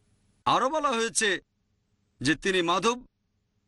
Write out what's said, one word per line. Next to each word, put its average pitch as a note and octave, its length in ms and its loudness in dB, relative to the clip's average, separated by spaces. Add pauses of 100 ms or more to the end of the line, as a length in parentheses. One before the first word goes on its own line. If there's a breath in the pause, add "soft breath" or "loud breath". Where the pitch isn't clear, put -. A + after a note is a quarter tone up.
(460)
আরও F3+ 240 4
বলা D4+ 220 0
হয়েছে A3+ 360 0 (920)
যে C3 160 2
তিনি F#3 260 0
মাধব F#3 360 0 (680)